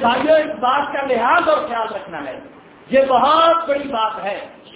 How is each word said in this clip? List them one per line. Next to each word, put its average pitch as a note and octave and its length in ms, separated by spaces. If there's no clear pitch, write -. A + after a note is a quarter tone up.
بھائیوں، C4+ 320
اس - 220
بات C#4+ 340
کا C#4 200
لحاظ D4+ 340
اور D4+ 200
خیال A3 260
رکھنا E3 320
ہے، C3 120
یہ C4 180
بہت D#4 600
بڑی C#4 200
بات G#3+ 260
ہے۔ G3 140